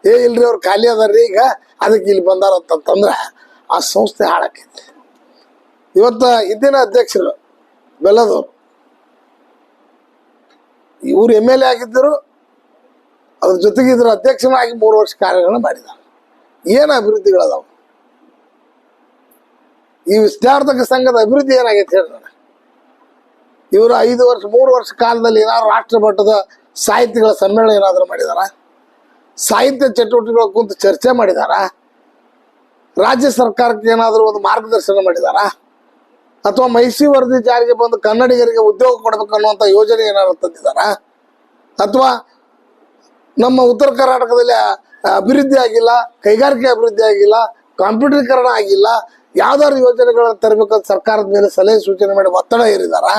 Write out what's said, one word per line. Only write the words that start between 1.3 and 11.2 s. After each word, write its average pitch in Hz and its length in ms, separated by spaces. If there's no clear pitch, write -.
ಅದಕ್ಕೆ 202 300
ಇಲ್ಲಿ 190 140
ಬಂದಾರ" 190 260
ಅಂತಂತಂದ್ರ 180 600
ಆ 170 80
ಸಂಸ್ಥೆ 202 460
ಹಾಳಾಕೈತಿ. - 720
ಇವತ್ತ 233 280
ಇದ್ದಿನ 226 320
ಅಧ್ಯಕ್ಷರು 240 640
ಬೆಲ್ಲದವ್ರು, 202 520
ಇವ್ರು 196 300